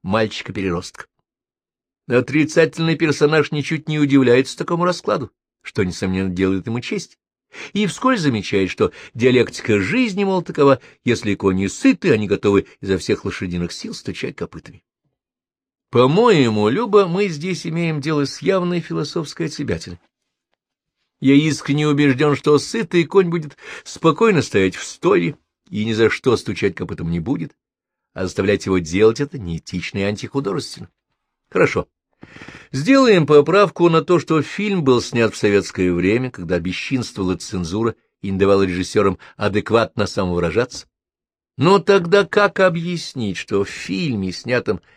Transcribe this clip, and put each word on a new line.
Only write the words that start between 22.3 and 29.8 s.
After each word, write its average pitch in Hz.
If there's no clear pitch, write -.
что 147
сытый 180
конь 185
будет 165
спокойно 165
стоять 95
в -
стойле -
и 107
ни 113
за 107
что -
стучать 101
копытом 85
не 85
будет, 151
а 95
заставлять 98
его 95
делать 98
это 143
неэтично 87